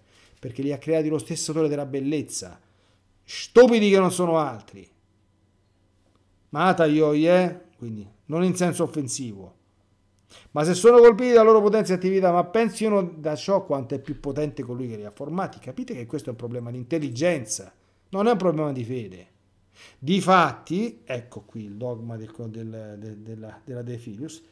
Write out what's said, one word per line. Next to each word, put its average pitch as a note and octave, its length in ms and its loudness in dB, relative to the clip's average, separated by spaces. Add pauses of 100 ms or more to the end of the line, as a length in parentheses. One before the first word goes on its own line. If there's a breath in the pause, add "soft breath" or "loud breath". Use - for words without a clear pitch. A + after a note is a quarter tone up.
(400 soft breath)
perché B2 220 -12
li C#3+ 100 -4
ha C#3 60 -6
creati D#3 320 -2
lo D#3 80 0
stesso D#3 340 -8
autore D#3+ 160 0
della C#3+ 180 -4
bellezza. C#3 720 -6 (640)
Stupidi A#3 680 6
che F#3+ 100 6
non F3+ 120 2
sono F3 260 0
altri. A2 520 -8 (1600)
Mataioi, D#3 760 2
eh? F3 320 4 (180)
Quindi G#2+ 300 -12 (180)
non E3 180 -2
in F3+ 120 0
senso E3+ 280 -2
offensivo. A#2+ 720 -8 (960 soft breath)
Ma D3 120 -2
se F3 100 2
sono A3+ 260 8
colpiti A#3+ 320 8
dalla A3+ 120 8
loro A3 180 8
potenza G3+ 320 2
e - 20 2
attività, F#3 360 2
ma F3 120 4
pensino G#3+ 600 0
da D#3 320 -6
ciò F#3+ 300 -2
quanto C#3 300 -4
è C3+ 40 -6
più D3 200 -12
potente C#3+ 440 -6
colui B2 240 -10
che A2+ 80 -10
li G#2 100 -12
ha G#2 60 -16
formati. D#3+ 480 -8
Capite B3 340 -12
che B2 120 -12
questo C3+ 240 -10
è - 20 -8
un A#2 60 -12
problema A#2+ 340 -10
di B2+ 60 -12
intelligenza, C#3 960 -6 (360)
non G3+ 180 -2
è B3 40 4
un A3 60 0
problema D#3 340 -2
di B2+ 120 -8
fede. G#2+ 440 -12 (720 soft breath)
Difatti, F#3 1040 0
ecco A2+ 380 -12
qui A2 220 -16
il G2+ 120 -16
dogma A#2 420 -10
del, A2 140 -16 (180)
del, A2 480 -14
de-, G#2+ 240 -16
della, A2 420 -18
della B2 200 -12
De A#2+ 140 -10
Filius, A#2 440 -14 (100)